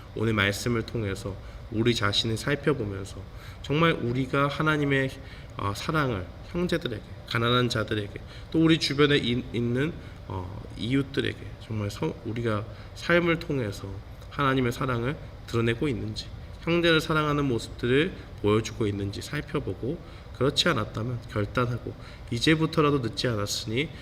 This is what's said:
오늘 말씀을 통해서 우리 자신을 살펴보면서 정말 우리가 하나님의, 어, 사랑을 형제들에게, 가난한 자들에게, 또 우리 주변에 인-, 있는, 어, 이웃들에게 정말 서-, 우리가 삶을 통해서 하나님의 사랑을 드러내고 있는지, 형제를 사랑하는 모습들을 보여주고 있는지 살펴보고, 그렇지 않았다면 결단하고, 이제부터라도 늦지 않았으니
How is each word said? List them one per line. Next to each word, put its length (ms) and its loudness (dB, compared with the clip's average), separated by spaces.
오늘 180 2
말씀을 500 2
통해서 520 -4
우리 220 4
자신을 440 2
살펴보면서 800 0
정말 320 4
우리가 540 2
하나님의, 640 2
어, 180 0
사랑을 500 0
형제들에게, 500 -2
가난한 400 2
자들에게, 440 -2
또 80 4
우리 200 8
주변에 380 4
인-, 260 0
있는, 380 0
어, 340 -8
이웃들에게 600 0
정말 240 -2
서-, 260 -4
우리가 400 -2
삶을 440 2
통해서 480 -4
하나님의 420 2
사랑을 440 -2
드러내고 400 2
있는지, 400 -4
형제를 400 6
사랑하는 440 2
모습들을 680 2
보여주고 460 2
있는지 340 -4
살펴보고, 800 -4
그렇지 320 4
않았다면 500 0
결단하고, 600 0
이제부터라도 680 4
늦지 280 -2
않았으니 640 -2